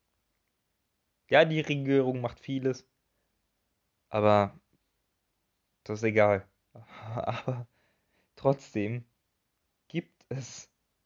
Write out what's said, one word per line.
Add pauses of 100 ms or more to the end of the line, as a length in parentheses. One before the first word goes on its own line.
(1300)
Ja,
die
Regierung
macht
vieles, (1200)
aber (1300)
das
ist
egal. (280)
<laughs>
Aber (680)
trotzdem (840)
gibt
es (380)